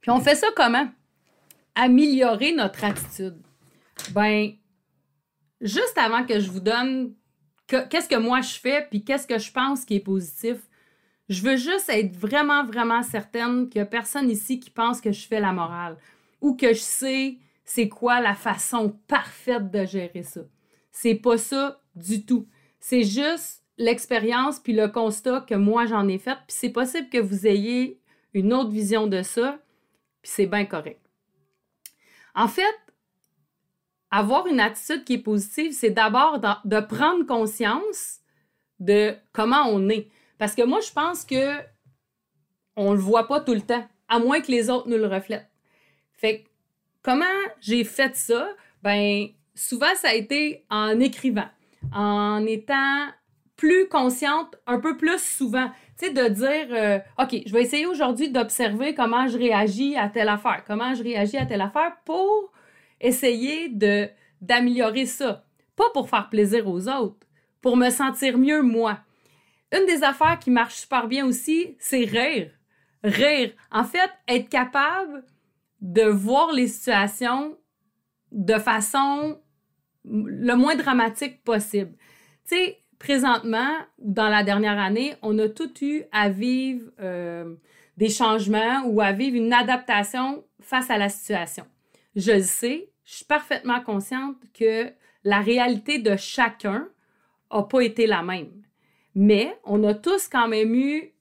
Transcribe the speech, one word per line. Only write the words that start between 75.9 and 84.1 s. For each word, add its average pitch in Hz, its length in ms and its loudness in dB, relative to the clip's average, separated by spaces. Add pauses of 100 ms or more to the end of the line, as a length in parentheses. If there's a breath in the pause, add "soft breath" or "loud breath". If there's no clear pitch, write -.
voir 220 500 2
les 254 160 2
situations 240 880 -2 (760)
de 208 260 0
façon 277 840 -2 (640)
le 226 520 -2
moins 285 200 4
dramatique 247 640 0
possible. 208 520 -2 (520 soft breath)
Tu 339 100 -2
sais, 370 220 -2 (200)
présentement, 247 720 0 (260)
dans 214 300 0